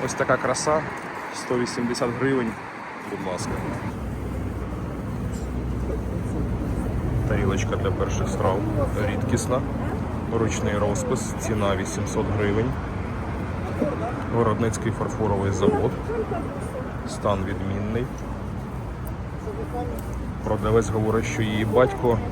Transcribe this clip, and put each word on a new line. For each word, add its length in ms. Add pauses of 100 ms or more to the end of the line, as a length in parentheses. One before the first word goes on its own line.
Ось 80
така 240
краса, 440 (540)
сто 240
вісімдесят 500 (100)
гривень, 320 (600)
будь 200
ласка. 200 (3750)
Тарілочка 480
для 160
перших 380
страв 300 (480)
рідкісна, 540 (720)
ручний 440
розпис, 600
ціна 360
вісімсот 500 (120)
гривень. 340 (1600)
Городницький 560
фарфоровий 600
завод, 400 (1160)
стан 360
відмінний. 600 (2500)
Продавець 460
говорить, 360
що 160
її 240
батько 540 (120)